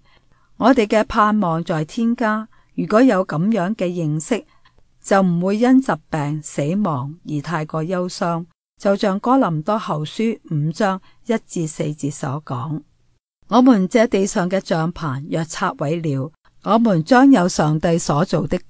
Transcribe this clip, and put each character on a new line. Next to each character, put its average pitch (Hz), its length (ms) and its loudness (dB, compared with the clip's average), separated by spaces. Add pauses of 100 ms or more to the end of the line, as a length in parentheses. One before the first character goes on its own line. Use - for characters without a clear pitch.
(560)
我 254 180 4
哋 226 120 2
嘅 214 180 2
盼 214 360 2
望 170 220 0
在 160 220 -4
天 233 320 -2
家。 220 320 -2 (260)
如 175 120 -4
果 214 160 4
有 190 240 4
咁 165 240 -2
樣 202 240 -2
嘅 180 120 -4
認 165 320 -4
識， 202 260 -4 (580)
就 196 180 2
唔 175 200 2
會 196 160 0
因 254 240 6
疾 262 100 0 (200)
病、 151 320 -4
死 151 400 -4
亡 147 340 -4 (100)
而 147 140 -6
太 156 240 -6
過 160 180 -6
憂 180 260 -4
傷。 170 360 -4 (340)
就 196 160 0
像 202 240 -2
哥 247 200 2
林 170 240 0
多 214 160 -2
後 156 260 -6
書 220 340 -4 (120)
五 156 200 -2
章 190 300 -2 (260)
一 233 80 0 (120)
至 165 200 -6
四 - 180 -6
節 151 280 -6
所 147 320 -8
講， 143 380 -8 (680)
「我 240 140 4
們 214 260 4
這 226 180 4
地 202 200 0
上 180 220 -2
嘅 190 120 -2
帳 170 320 -2
棚 143 360 -8
若 160 140 -4
拆 175 280 -6
毀 170 320 -4
了， 143 280 -4 (340)
我 202 140 2
們 202 240 2
將 262 300 6
有 180 160 6
上 156 320 0
帝 170 160 2
所 156 300 0
造 151 200 -2
的 180 120 -2 (120)